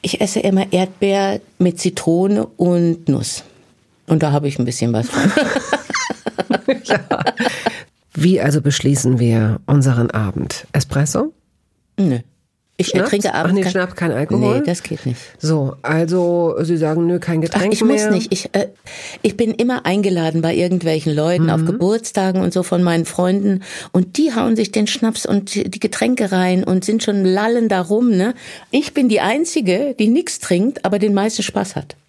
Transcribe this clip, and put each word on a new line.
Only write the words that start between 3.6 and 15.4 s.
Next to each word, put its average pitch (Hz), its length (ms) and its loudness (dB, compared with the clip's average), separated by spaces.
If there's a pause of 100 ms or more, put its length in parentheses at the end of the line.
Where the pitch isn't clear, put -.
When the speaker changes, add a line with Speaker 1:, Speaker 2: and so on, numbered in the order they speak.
Speaker 1:
Und 160 160 2
da 151 100 2
habe 143 160 2
ich 139 100 -6
ein 123 60 0
bisschen 120 280 -2
was 113 180 0
von. 269 260 2
<laughs> 302 40 4 (1400)
Speaker 2:
Ja. - 160 -2 (1120)
Wie 175 260 4
also 143 220 2
beschließen 135 560 2
wir 113 480 2
unseren 131 440 4
Abend? - 640 -4
Espresso? 156 600 0 (680)
Speaker 1:
Nö. 147 220 2 (580)
Ich 185 100 -2
Speaker 2:
Schnaps? 185 200 0
Speaker 1:
trinke 202 240 0
abends 170 180 0
Speaker 2:
Ach 185 40 2
nee, 196 80 2
Speaker 1:
kein 185 100 0
Speaker 2:
Schnaps, 180 240 -2
kein 165 160 -2
Alkohol? 156 460 0
Speaker 1:
Nee, 285 80 0
das - 160 -4
geht - 240 -8
nicht. 123 120 -4 (200)
Speaker 2:
So, 151 420 -2